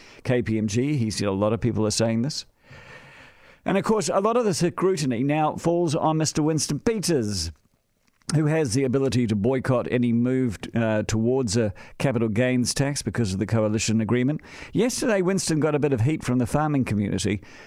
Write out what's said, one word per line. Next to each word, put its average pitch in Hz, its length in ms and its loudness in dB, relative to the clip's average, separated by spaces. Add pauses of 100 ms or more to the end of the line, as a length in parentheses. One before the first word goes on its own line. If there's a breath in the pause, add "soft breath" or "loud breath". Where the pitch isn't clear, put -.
(240 loud breath)
K 123 180 0
P 110 160 0
M 110 80 0
G, 123 320 0
he 110 140 0
said 98 160 -2
a 101 40 2
lot 101 220 2
of 113 80 -2
people 110 240 0
are 104 60 0
saying 113 320 0
this. - 240 -6 (1160 loud breath)
And 185 140 0
of 185 60 0
course, 202 280 0
a - 80 2
lot 220 180 2
of 247 80 2
the 190 100 0
scrutiny 156 640 0
now 147 340 0
falls 170 380 0
on 156 240 0
Mister 156 240 -2
Winston 151 380 0
Peters, 117 720 0 (800)
who 151 140 2
has 151 260 2
the 139 100 2
ability 131 440 2
to 107 80 0
boycott 123 560 0
any 120 200 2
move, 123 460 0 (160)
uh, 110 300 0
towards 113 520 0
a 110 160 2 (280 loud breath)
capital 117 280 0
gains 123 460 0
tax 139 300 -2
because 104 300 -2
of 95 60 -2
the 110 60 -2
coalition 110 560 0
agreement. 123 400 0 (320 loud breath)
Yesterday, 214 480 0
Winston 170 380 0
got 151 160 2
a 143 40 0
bit 139 140 0
of 113 80 2
heat 151 220 0
from 127 160 0
the 127 80 0
farming 147 380 0
community 101 540 -2 (280 loud breath)